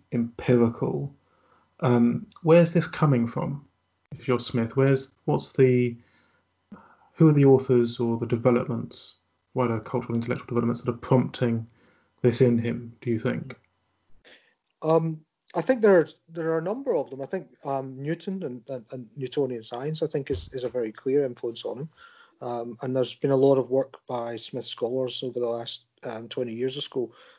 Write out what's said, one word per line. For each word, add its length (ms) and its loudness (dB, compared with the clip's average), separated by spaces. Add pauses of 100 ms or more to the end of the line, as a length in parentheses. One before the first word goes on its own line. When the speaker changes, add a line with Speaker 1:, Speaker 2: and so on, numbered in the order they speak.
(120)
Speaker 1:
empirical, 1000 0 (680)
um, 460 2 (160)
where's 300 6
this 140 2
coming 400 2
from, 380 -6 (480)
if 160 -10
you're 100 2
Smith? 380 -2
Where's, 360 2 (120)
what's 260 -2
the, 460 4 (1160)
who 140 6
are 40 6
the 140 6
authors 520 4
or 200 -2
the 80 -4
developments, 880 -2 (380)
wider 260 0
cultural, 340 -6
intellectual 320 -4
developments 360 -2
that 80 -2
are 80 -8
prompting 680 0 (560)
this 180 2
in 180 6
him, 420 -4
do 100 -6
you 80 0
think? 380 -6 (1300)
Speaker 2:
Um, 380 2 (340)
I 80 -2
think 180 0
there 180 8
are, 100 4 (200)
there 240 -4
are 60 0
a 40 -2
number 320 -4
of 160 -2
them. 120 -10
I 40 -8
think, 220 -8 (160)
um, 360 -6
Newton 420 -6
and, 260 -8
and, 240 -10
and 240 -14
Newtonian 460 -4
science, 400 -6
I 40 0
think, 240 -6
is, 220 -6
is 120 -8
a 40 -4
very 240 -4
clear 320 0
influence 400 -8
on 140 -8
him. 100 -10 (540)
Um, 400 -8
and 120 -4
there's 200 0
been 160 0
a 60 6
lot 200 6
of 140 0
work 360 -2
by 300 -6
Smith 300 -10
scholars 560 -4
over 180 -6
the 80 -2
last, 380 -8 (160)
um, 260 -10
twenty 240 -6
years 240 -4
or 60 -8
so, 280 -6 (280)